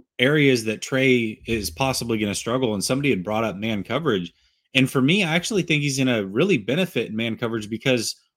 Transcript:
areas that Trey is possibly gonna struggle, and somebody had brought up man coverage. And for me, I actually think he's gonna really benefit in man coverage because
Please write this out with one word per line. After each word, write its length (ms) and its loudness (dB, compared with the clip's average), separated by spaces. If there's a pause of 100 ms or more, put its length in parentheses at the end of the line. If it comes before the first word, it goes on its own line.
(180)
areas 460 4
that 180 -4
Trey 640 2
is 240 -2
possibly 480 -2
gonna 160 0
struggle, 400 -2
and 100 -4
somebody 240 0
had 160 0
brought 200 -2
up 120 -4
man 260 -4
coverage. 520 -2 (400)
And 160 4
for 100 0
me, 240 4
I 100 0
actually 280 0
think 200 0
he's 160 -2
gonna 280 0
really 320 2
benefit 500 -2
in 80 -8
man 200 -4
coverage 340 -4
because 440 0 (220)